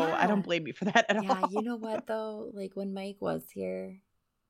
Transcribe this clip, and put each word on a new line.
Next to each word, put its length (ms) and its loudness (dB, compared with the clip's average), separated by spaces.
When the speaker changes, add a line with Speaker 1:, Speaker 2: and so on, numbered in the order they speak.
Speaker 1:
I 240 4
don't 140 4
Speaker 2:
Yeah. 60 0
Speaker 1:
blame 200 0
you 80 -6
for 120 -4
that 220 6
at 140 4
Speaker 2:
Yeah, 220 2
Speaker 1:
all. 80 2
Speaker 2:
you 100 -2
know 140 -2
what, 320 -6
though? 480 -4
Like, 200 -8
when 160 -4
Mike 280 -6
was 320 -4
here, 480 -6